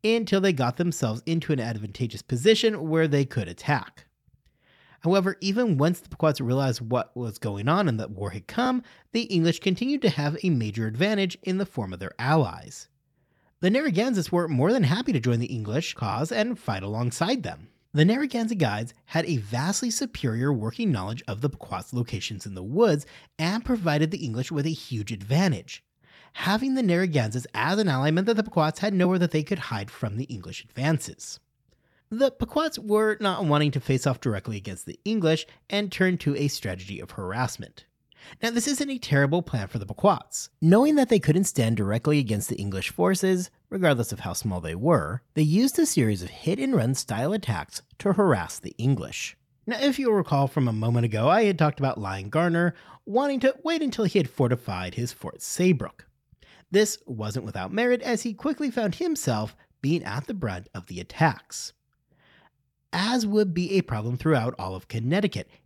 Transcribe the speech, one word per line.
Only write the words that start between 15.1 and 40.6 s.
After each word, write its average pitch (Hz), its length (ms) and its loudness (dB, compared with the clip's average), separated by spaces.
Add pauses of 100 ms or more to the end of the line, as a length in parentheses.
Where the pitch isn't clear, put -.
to 139 80 2
join 117 180 2
the 120 80 -2
English 113 480 -4
cause 117 380 -2
and 233 260 -2
fight 98 240 -4
alongside 120 600 -2
them. - 260 -12 (240)
The 151 120 6
Narragansett 233 540 0
guides 117 360 -2 (120)
had 165 200 -2
a 151 120 0
vastly 135 520 -2
superior 135 640 -2
working 127 400 -2
knowledge 104 340 -4
of 104 140 -6
the 139 100 -2
Pequot's - 440 -10
locations 110 520 -6
in 101 80 -10
the 92 80 -10
woods 147 440 2 (320)
and 190 260 -2
provided 160 460 0
the 196 140 -6
English 123 280 -4
with 143 140 0
a 160 40 -2
huge 113 420 -6
advantage. 117 720 0 (520)
Having 240 400 0
the 262 80 0
Narragansetts 151 720 2
as 156 260 0
an 208 100 2
ally 139 220 2
meant 185 180 2
that 233 80 2
the 214 80 2
Pequots 156 340 0
had 202 160 0
nowhere 180 240 4
that 175 140 2
they 156 100 2
could 180 160 -4
hide 104 320 -6
from 104 260 -6
the 127 80 -4
English 95 400 -12
advances. - 760 -4 (680)
The 254 220 2
Pequots 302 480 -2
were 214 420 2
not 196 240 0
wanting 147 280 2
to 139 80 -4
face 131 260 0
off 131 140 0
directly 107 360 -4
against 95 300 -10
the - 180 -12
English 170 420 0 (220)
and 202 240 -2
turned 185 280 2
to 143 160 0
a 143 120 0
strategy 95 500 -8
of - 120 -14
harassment. 107 720 -6 (580)
Now, 233 80 0
this 233 180 0
isn't 277 220 -2
a 262 80 -6
terrible 143 440 2
plan 104 240 -4
for 117 120 -6
the 101 80 -6
Pequots. - 640 0 (100)
Knowing 226 360 8